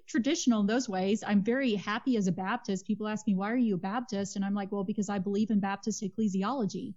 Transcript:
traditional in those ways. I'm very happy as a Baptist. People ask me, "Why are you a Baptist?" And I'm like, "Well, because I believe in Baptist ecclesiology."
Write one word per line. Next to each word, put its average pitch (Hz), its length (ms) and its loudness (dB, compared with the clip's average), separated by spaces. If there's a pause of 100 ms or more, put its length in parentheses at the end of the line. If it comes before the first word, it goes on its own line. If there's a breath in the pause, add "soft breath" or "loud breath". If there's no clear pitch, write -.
traditional 240 540 2
in 202 60 4
those 240 220 0
ways. 196 360 0
I'm 202 180 4
very 240 320 2
happy 220 420 0
as 202 100 2
a 190 40 2
Baptist. 190 560 -4
People 214 200 -2
ask 214 200 -2
me, 202 80 4
"Why 196 160 0
are 240 60 0
you 226 180 4
a - 20 0
Baptist?" 202 580 -4
And 202 80 -2
I'm 196 120 0
like, 196 160 -4
"Well, 202 120 -2
because 208 260 -2
I 202 100 -2
believe 202 320 0
in 208 80 4
Baptist 196 440 -4
ecclesiology." 196 920 -2